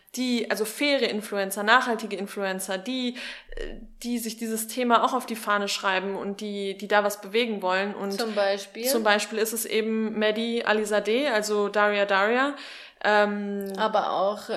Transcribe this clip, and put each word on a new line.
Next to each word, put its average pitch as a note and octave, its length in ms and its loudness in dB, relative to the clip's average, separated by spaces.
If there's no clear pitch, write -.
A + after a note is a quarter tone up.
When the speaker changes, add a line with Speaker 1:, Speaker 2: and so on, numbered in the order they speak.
Speaker 1:
die, B3 340 0
also G#3 160 0
faire C4+ 420 2
Influencer, G3+ 540 -4
nachhaltige A3+ 540 2
Influencer, F#3+ 600 -4
die, B3 380 -2
äh, - 160 -8
die A#3+ 160 -2
sich A3+ 180 -6
dieses A3 320 -4
Thema A#3+ 340 4
auch A#3+ 120 2
auf B3+ 100 -2
die A3+ 120 -6
Fahne G#3 320 0
schreiben G3 460 -2
und G3 280 -6
die, G3+ 340 -6
die G3 120 -10
da G#3 160 4
was G3+ 180 -2
bewegen G#3+ 400 0
wollen. F#3+ 320 0
Und G3 260 -4
Speaker 2:
Zum A3 140 -2
Beispiel? G3+ 520 -2
Speaker 1:
zum B3 160 4
Beispiel G#3+ 360 2
ist A3 160 0
es A3+ 100 -4
eben A3 540 0
Maddie A3+ 480 0
Alizadeh, G#3+ 640 2
also G#3 420 0
Daria G#3 340 4
Daria. A3 500 2
Ähm, G3+ 760 2
Speaker 2:
Aber G#3+ 340 2
auch G3 440 0